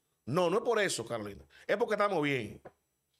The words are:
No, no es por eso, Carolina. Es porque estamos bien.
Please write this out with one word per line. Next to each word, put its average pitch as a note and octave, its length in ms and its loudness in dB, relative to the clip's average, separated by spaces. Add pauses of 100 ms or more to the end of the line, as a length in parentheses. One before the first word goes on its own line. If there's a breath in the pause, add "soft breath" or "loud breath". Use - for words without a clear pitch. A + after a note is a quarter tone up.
(260)
No, E3+ 240 2
no F#3+ 80 2
es A#3 40 -2
por A3+ 180 2
eso, E3 260 0
Carolina. G#2 380 -8 (220 loud breath)
Es G3+ 100 2
porque G#3+ 180 0
estamos G3 280 2
bien. B2+ 380 -2 (600)